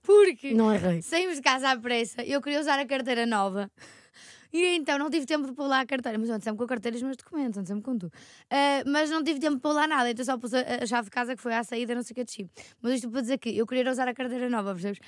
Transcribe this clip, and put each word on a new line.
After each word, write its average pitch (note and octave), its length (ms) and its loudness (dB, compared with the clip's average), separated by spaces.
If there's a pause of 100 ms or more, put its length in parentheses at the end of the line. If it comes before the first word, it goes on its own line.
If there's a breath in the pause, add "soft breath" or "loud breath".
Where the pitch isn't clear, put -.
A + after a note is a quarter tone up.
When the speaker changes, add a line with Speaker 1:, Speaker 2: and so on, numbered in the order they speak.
Speaker 1:
Porque F4+ 520 6
Speaker 2:
Não A3 180 6
errei. F3 300 2
Speaker 1:
saímos F4 340 0
de C#4 60 -8
casa C4 300 4
à B3+ 40 0
pressa, A#3 460 -2
eu C#4 180 0
queria D4 200 0
usar C#4+ 180 2
a C#4 80 -2
carteira B3 400 0
nova. G3+ 420 0 (840 loud breath)
E F4 240 2
então D4 240 0
não D4+ 100 -2
tive C#4 160 0
tempo D4 220 0
de C4 40 -8
pôr C#4 140 -6
lá C4+ 140 4
a B3+ 60 -2
carteira. A#3+ 300 -4
Mas A3+ 140 -2
ando A3 140 -4
sempre G#3+ 140 -4
com A#3+ 60 -4
a - 40 -4
carteira A#3 280 -4
e - 20 -6
os A#3+ 40 -8
meus C4 140 -6
documentos, B3+ 420 -6
ando F#3+ 80 -6
sempre G3+ 160 -4
com B3 160 -4
tudo. F3 140 -8 (360 loud breath)
Ah, C#4 380 2
mas D4 240 2
não D#4+ 140 0
tive C#4+ 160 0
tempo D4 160 0
de B3+ 60 -6
pôr D4+ 100 2
lá D4+ 160 2
nada, C4+ 220 2
então A#3+ 140 -4
só B3 140 -2
pus A3+ 160 -4
a, B3+ 60 2
a B3 260 -2
chave A#3 200 0
de A3+ 40 -18
casa B3 240 -4
que - 80 -12
foi A#3 120 -2
à A3+ 100 0
saída, A#3+ 280 -4
não A#3+ 120 -2
sei - 80 -14
o - 20 -18
que, B3 100 -4
desci. G3 240 -12 (320 loud breath)
Mas A#3+ 140 0
isto A#3+ 160 -4
para B3 120 -2
dizer A#3+ 160 -2
que A3 180 -6
eu A3 100 2
queria B3+ 240 0
usar B3+ 160 -2
a B3 80 -2
carteira B3 340 -4
nova, G#3 260 -2
percebes? G3 320 -6